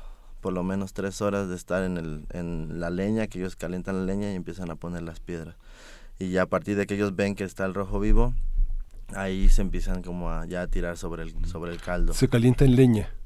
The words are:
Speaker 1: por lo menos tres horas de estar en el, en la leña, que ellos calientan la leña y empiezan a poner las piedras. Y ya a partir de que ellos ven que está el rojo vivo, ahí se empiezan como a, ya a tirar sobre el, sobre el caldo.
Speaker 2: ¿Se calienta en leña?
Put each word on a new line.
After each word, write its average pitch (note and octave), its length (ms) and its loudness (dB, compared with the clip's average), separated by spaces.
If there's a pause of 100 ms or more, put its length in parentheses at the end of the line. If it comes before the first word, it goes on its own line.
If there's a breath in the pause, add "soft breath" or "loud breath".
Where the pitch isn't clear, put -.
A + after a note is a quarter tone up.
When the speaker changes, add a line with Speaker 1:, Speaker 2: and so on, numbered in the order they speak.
(420 soft breath)
Speaker 1:
por F#2+ 100 -4
lo F2+ 100 -2
menos F#2+ 300 -4
tres G2 300 -6
horas G2+ 260 0
de F2+ 80 -6
estar F2+ 280 -2
en F#2 120 -2
el, D#2 380 -8
en E2+ 460 -6
la E2+ 100 -4
leña, G#2 380 -2
que - 100 -10
ellos F#2 180 -6
calientan F2+ 440 -6
la F#2+ 40 -2
leña G2 260 -4
y G2 60 -6
empiezan E2+ 340 -8
a E2 60 -10
poner F2 240 -8
las E2 200 -10
piedras. E2 360 -10 (600 soft breath)
Y F#2+ 100 -6
ya F#2 140 2
a F#2 40 2
partir G2 300 -2
de G2 100 2
que G2+ 100 -4
ellos G2+ 200 0
ven G2+ 180 0
que G2 100 -6
está F#2+ 200 -6
el F#2+ 80 -2
rojo G2 260 -4
vivo, A2+ 360 6 (840)
ahí G2 340 4
se - 120 10
empiezan F2+ 400 0
como F2 280 -4
a, E2 160 -4
ya F2+ 160 -4
a F2+ 60 -4
tirar F2 280 0
sobre E2 280 -6
el, E2 220 -4
sobre E2+ 260 -6
el E2+ 80 -8
caldo. F2 340 0
Speaker 2:
¿Se C3+ 140 4
calienta B2 360 4
en B2+ 120 8
leña? A#2+ 340 6 (160)